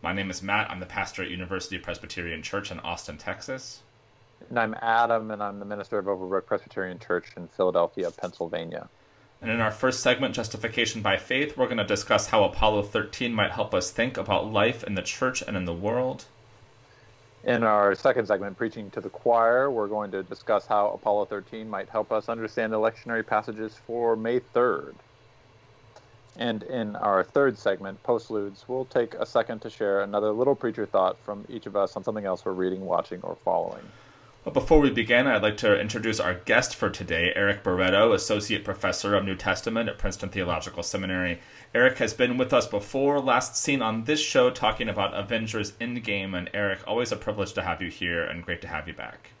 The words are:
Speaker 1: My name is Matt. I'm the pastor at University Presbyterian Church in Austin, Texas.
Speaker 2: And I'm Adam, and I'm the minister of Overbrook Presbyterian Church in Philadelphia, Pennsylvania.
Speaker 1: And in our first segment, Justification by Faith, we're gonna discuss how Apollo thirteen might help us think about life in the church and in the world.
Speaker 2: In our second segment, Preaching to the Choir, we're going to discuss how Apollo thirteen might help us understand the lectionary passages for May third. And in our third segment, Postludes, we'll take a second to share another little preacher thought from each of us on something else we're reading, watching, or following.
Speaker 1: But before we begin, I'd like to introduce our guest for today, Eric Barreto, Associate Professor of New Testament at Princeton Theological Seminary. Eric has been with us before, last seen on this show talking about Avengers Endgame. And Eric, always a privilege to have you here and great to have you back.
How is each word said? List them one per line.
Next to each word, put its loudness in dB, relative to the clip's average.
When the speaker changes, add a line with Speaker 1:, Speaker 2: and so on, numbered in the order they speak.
Speaker 1:
My -2
name -2
is -8
Matt. 0
I'm -8
the -10
pastor -6
at -8
University -8
Presbyterian -8
Church -6
in -10
Austin, -10
Texas. -10
Speaker 2:
And -4
I'm 0
Adam, 2
and -6
I'm -6
the -10
minister -4
of -2
Overbrook -2
Presbyterian -4
Church -2
in -12
Philadelphia, 0
Pennsylvania. -8
Speaker 1:
And -6
in 0
our 2
first 0
segment, 2
Justification -2
by 2
Faith, -2
we're 2
gonna 0
discuss 2
how 6
Apollo 2
thirteen -2
might 2
help -4
us 0
think -2
about 0
life 2
in -6
the -2
church -2
and -6
in -2
the -4
world. -2
Speaker 2:
In 2
our 6
second 2
segment, -2
Preaching -6
to -6
the -10
Choir, 4
we're -2
going -4
to -4
discuss -2
how 2
Apollo 0
thirteen -10
might -8
help -2
us -2
understand -4
the 0
lectionary 0
passages -2
for 0
May 0
third. 0
And -4
in -6
our 2
third 2
segment, -4
Postludes, -4
we'll -4
take 0
a -4
second 0
to -10
share 0
another 0
little 2
preacher -4
thought 2
from -8
each -12
of -12
us 2
on -8
something -4
else -2
we're -2
reading, -2
watching, -2
or -8
following. -2
Speaker 1:
But -8
before 8
we 6
begin, 4
I'd 4
like 2
to 4
introduce -2
our 0
guest 2
for 0
today, 0
Eric 2
Barreto, 6
Associate 0
Professor 0
of 4
New -4
Testament -2
at -8
Princeton -4
Theological -2
Seminary. -2
Eric 6
has 0
been 2
with 2
us 4
before, 0
last 2
seen 0
on 0
this 0
show 4
talking 0
about 0
Avengers -4
Endgame. -4
And -6
Eric, -2
always 0
a -2
privilege -4
to -2
have -2
you -4
here -2
and -8
great -6
to -14
have -8
you -10
back. -14